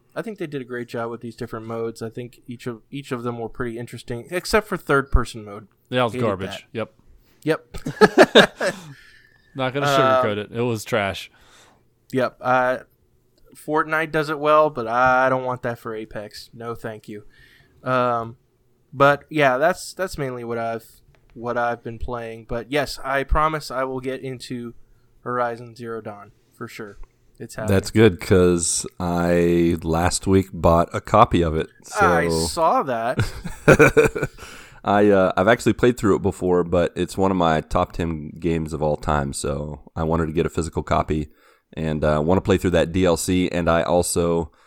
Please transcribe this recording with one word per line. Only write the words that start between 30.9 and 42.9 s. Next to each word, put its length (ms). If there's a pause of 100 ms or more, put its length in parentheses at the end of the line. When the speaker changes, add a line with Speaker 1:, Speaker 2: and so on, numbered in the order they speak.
Speaker 3:
a 80
copy 420
of 120
it. 120 (160)
So 220
Speaker 1:
I 240
saw 540
that. 360 (480)
Speaker 3:
<laughs> 600 (560)
I, 240
uh, 260
I've 120
actually 260
played 240
through 200
it 40
before, 420
but 320
it's 220
one 140
of 60
my 220
top 340
ten 360 (100)
games 320
of 120
all 140
time. 360
So 480 (140)
I 80
wanted 240
to 40
get 140
a 40
physical 340
copy 460 (440)
and, 320
uh, 180
wanna 180
play 160
through 140
that 220